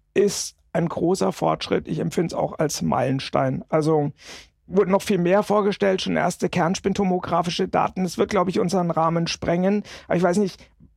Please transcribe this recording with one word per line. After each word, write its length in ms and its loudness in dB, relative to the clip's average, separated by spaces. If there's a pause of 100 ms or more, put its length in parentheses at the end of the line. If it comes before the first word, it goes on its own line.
(160)
Ja, 80 4
ist 320 -2 (160)
ein 160 0
großer 460 0
Fortschritt. 560 -2
Ich 100 -4
empfinde 280 -2
es 60 -12
auch 240 -4
als 240 -2
Meilenstein. 840 0
Also 460 0 (540)
wurden 240 2
noch 120 2
viel 160 0
mehr 240 4
vorgestellt, 580 0
schon 140 -2
erste 340 0
kernspintomografische 1160 0
Daten. 360 0
Das 140 -4
wird, 140 0
glaub 160 2
ich, 120 0
unseren 300 0
Rahmen 380 0
sprengen. 560 0 (240)
Aber 80 2
ich 80 2
weiß 140 2
nicht, 220 0 (380)